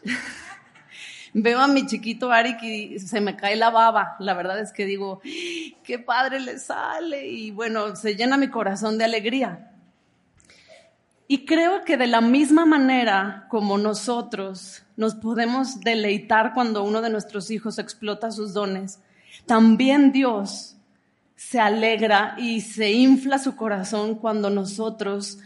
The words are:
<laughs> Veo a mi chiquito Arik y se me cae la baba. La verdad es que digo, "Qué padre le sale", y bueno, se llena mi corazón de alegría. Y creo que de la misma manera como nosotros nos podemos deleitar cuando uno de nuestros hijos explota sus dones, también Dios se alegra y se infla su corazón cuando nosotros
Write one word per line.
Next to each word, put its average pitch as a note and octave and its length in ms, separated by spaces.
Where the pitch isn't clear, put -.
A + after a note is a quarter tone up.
<laughs> - 1300
Veo A#3 260
a C#4 80
mi C#4 180
chiquito A3+ 460
Arik A#3 320
y G#3+ 360
se F#3+ 200
me G3+ 160
cae G3+ 220
la A3+ 120
baba. A3+ 500
La F#3+ 140
verdad F#3 260
es G#3+ 120
que G3+ 140
digo, G3 360
"Qué A#3+ 160
padre B3+ 400
le B3+ 180
sale", D#4 720
y A3 240
bueno, G#3+ 460
se G#3 180
llena B3+ 220
mi C4+ 100
corazón G#3+ 500
de A3+ 60
alegría. A3+ 680
Y C#4 140
creo E4+ 400
que D#4 100
de B3 120
la A3+ 120
misma C#4+ 460
manera B3 840
como G#3 300
nosotros G#3 1040
nos A3 180
podemos A#3 640
deleitar A3 720
cuando A3 300
uno G#3+ 180
de A#3 80
nuestros G#3 420
hijos G#3+ 280
explota G#3 520
sus G#3 220
dones, F#3+ 460
también B3+ 680
Dios A#3+ 640
se - 240
alegra G#3+ 760
y A#3 220
se G#3 320
infla C4 480
su C4+ 160
corazón G#3 600
cuando G#3+ 340
nosotros G3+ 960